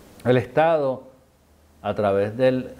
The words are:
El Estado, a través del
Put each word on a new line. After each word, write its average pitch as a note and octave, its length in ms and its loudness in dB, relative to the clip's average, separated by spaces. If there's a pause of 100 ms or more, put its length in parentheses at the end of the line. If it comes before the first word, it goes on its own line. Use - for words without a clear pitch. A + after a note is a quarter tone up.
(260)
El B2+ 120 4
Estado, D3 640 0 (800)
a G#2 100 -4
través G2+ 420 0
del B2+ 440 0